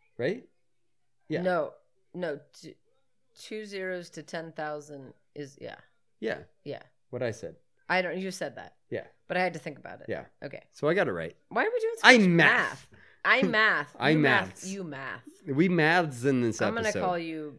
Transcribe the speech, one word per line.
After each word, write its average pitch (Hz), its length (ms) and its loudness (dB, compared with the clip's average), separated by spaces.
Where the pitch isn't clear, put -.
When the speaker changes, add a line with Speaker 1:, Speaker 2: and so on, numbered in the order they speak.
Speaker 1:
Right? 175 260 -4
Yeah. 156 140 -4
Speaker 2:
No, 180 320 0
no, 160 260 -6
t-, 160 140 -18
two 214 280 -12
zeros 185 440 -8
to 160 120 -14
ten 165 300 -10
thousand 151 600 -10
is, 143 260 -14
yeah. 120 160 -14
Speaker 1:
Yeah. - 200 -6
Speaker 2:
Yeah. 135 180 -12
Speaker 1:
What 123 120 -6
I 120 80 0
said. 82 260 -10
Speaker 2:
I 185 140 2
don't, 175 160 -4
you 190 120 -6
said 175 260 -8
that. - 180 -16
Speaker 1:
Yeah. 107 140 -6
Speaker 2:
But 175 80 -2
I 180 40 2
had 180 140 0
to 160 60 -10
think 147 180 -12
about - 220 -16
it. - 80 -16
Speaker 1:
Yeah. 76 160 -6
Speaker 2:
Okay. - 200 -12
Speaker 1:
So - 160 -2
I 170 60 4
got 185 140 2
it 107 40 -2
right. 82 240 -6
Speaker 2:
Why 226 140 -2
are 415 100 0
we 480 80 0
doing 453 160 -2
so - 120 -12
Speaker 1:
I 254 100 10
Speaker 2:
much 196 100 8
Speaker 1:
math. 170 400 6
Speaker 2:
math? - 180 -12
I 226 180 4
Speaker 1:
<laughs> - 20 2
Speaker 2:
math. 202 540 2
Speaker 1:
I 135 120 2
Speaker 2:
You 160 80 6
Speaker 1:
maths. 117 460 2
Speaker 2:
math. 190 80 -8
You 196 120 -8
math. 135 380 -10
Speaker 1:
We 156 220 4
maths 160 560 2
in 135 180 4
this 113 180 0
Speaker 2:
I'm 214 140 0
gonna 226 140 -2
Speaker 1:
episode. 196 160 -2
Speaker 2:
call 180 140 -2
you 156 400 -8